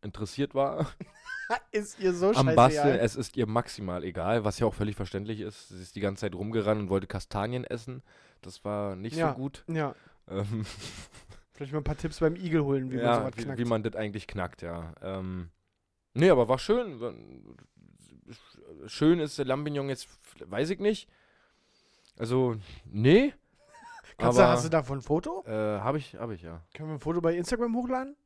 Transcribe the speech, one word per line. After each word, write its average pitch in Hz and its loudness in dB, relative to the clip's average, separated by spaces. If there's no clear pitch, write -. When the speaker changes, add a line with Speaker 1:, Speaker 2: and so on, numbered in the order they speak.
Speaker 1:
interessiert 107 -6
war. 139 0
Speaker 2:
<laughs> - -8
Ist 208 -4
ihr 185 2
so 180 2
Speaker 1:
Am 220 4
Speaker 2:
scheißegal? 160 4
Speaker 1:
Basteln, 139 6
es 117 2
ist - -6
ihr 120 2
maximal 104 -4
egal, 92 0
was 104 -2
ja 120 2
auch 104 2
völlig 104 -2
verständlich 104 -6
ist. 101 -12
Sie 92 -16
ist - -16
die 104 -8
ganze 98 -2
Zeit 104 -4
rumgerannt 107 0
und 92 -4
wollte 98 0
Kastanien 110 -4
essen. 123 -10
Das - -18
war 104 -4
nicht 113 -8
Speaker 2:
Ja, 165 2
Speaker 1:
so 131 -4
gut. 135 -8
Speaker 2:
ja. 156 -2
Speaker 1:
Ähm, 104 -4
Speaker 2:
Vielleicht 139 -10
mal 156 -2
ein 143 -6
paar 151 -2
Tipps - -6
beim 165 4
Igel 170 2
holen, 135 0
wie 127 -4
man 123 -2
Speaker 1:
ja, 120 6
Speaker 2:
sowas 127 -4
Speaker 1:
wie, 117 -8
Speaker 2:
knackt. 131 -6
Speaker 1:
wie 120 2
man 113 2
das 107 -4
eigentlich 107 -6
knackt, 90 -6
ja. 85 -8
Ähm, 92 -6
nee, 147 6
aber 123 6
war 127 2
schön. 80 -4
Schön 156 4
ist 151 -4
der 143 -2
Lampignon 143 -2
jetzt, 135 -6
weiß 117 -2
ich 185 -4
nicht. 208 0
Also, 120 2
nee. 165 6
Speaker 2:
<laughs> - -20
Kannst 120 4
du, 123 12
Speaker 1:
Aber, - 8
Speaker 2:
hast 120 2
du - -2
davon 143 0
ein 127 -10
Foto? 285 -2
Speaker 1:
Äh, 113 -10
hab 127 0
ich, - -8
hab 117 -8
ich, 87 -10
ja. 82 -12
Speaker 2:
Können 156 -10
wir 156 -6
ein 131 -10
Foto 170 -2
bei 165 4
Instagram 226 -2
hochladen? 254 -4